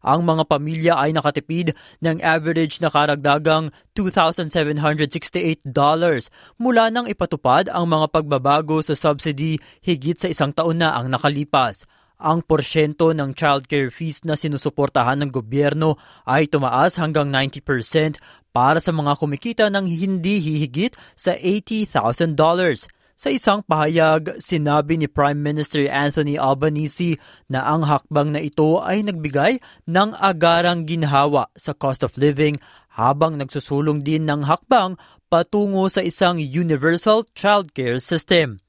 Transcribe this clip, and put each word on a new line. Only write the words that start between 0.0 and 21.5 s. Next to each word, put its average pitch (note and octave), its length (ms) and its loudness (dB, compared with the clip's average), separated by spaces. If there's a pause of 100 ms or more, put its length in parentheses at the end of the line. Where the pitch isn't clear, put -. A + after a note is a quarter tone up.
ang E3+ 240 2
mga D#3+ 160 2
pamilya D#3+ 560 0
ay D#3 160 0
nakatipid D#3 560 -2 (320)
ng D#3+ 160 0
average E3 640 0
na D3+ 80 0
karagdagang D3 800 2 (240)
two F#3 160 -2
thousand E3 400 0
seven D3+ 320 -2
hundred D3+ 240 0
sixty-eight E3 560 -4
dollars D3 640 2 (320)
mula A#3 320 2
nang A#3+ 160 -4
ipatupad E3 640 0
ang F3 240 -2
mga D#3 160 0
pagbabago D3+ 720 0
sa - 80 -4
subsidy D3+ 640 -2 (240)
higit E3 400 -2
sa F#3 80 -4
isang D3 240 -2
taon E3 320 0
na D3 160 0
ang B2 80 -4
nakalipas. C#3 800 0 (320)
Ang D#3+ 240 0
porsyento D#3+ 720 0
ng C#3 160 -4
childcare C#3 560 -2
fees D#3 400 -8
na D#3 80 0
sinusuportahan C#3+ 880 -2
ng C#3 80 -4
gobyerno C#3+ 640 0 (320)
ay D3 240 2
tumaas C#3 480 0
hanggang D3+ 320 -2
ninety C3+ 320 -2
percent D3+ 560 -2 (320)
para C#3 320 2
sa F3+ 80 0
mga D3 240 0
kumikita G#3 560 -2
ng G3 160 -2
hindi F#3 560 -2
hihigit D3+ 480 -2 (240)
sa - 240 -2
eighty G#3 480 -4